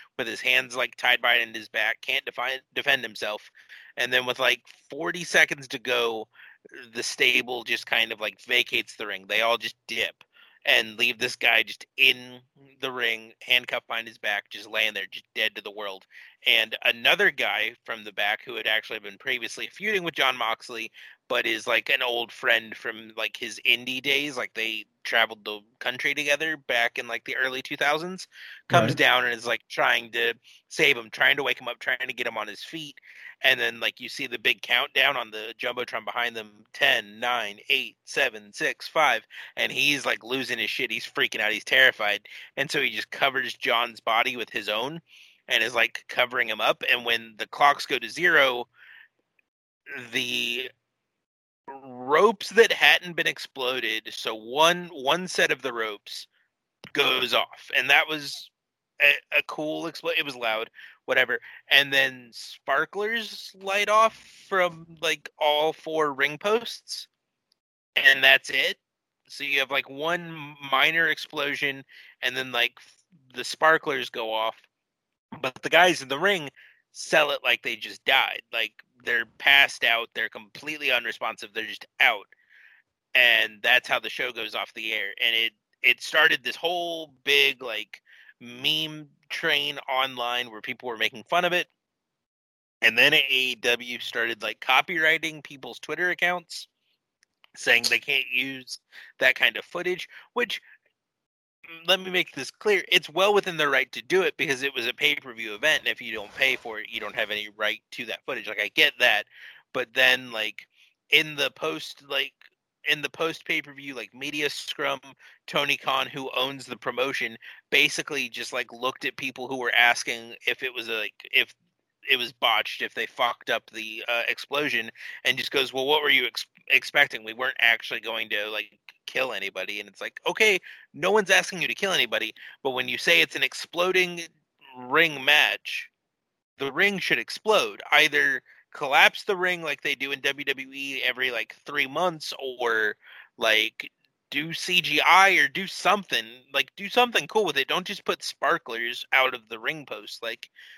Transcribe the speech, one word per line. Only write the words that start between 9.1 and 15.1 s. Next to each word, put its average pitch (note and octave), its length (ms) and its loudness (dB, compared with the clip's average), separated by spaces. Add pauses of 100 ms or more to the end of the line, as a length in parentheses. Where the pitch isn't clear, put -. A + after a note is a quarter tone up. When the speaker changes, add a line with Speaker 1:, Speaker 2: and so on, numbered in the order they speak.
Speaker 1:
They G#2+ 140 0
all A#2 140 2
just A#2 200 -6 (100)
dip A2 380 -6 (420)
and A2+ 320 2
leave A#2+ 200 0
this B2 180 -4
guy A2+ 260 4
just - 240 -8 (100)
in B2+ 440 0 (400)
the C3 120 -6
ring, A2+ 480 -4
handcuffed B2 460 0
behind A2+ 200 -6
his A2 120 -18
back, G#2 320 -4
just G#2+ 180 -14
laying A2 240 0
there, G2 180 -6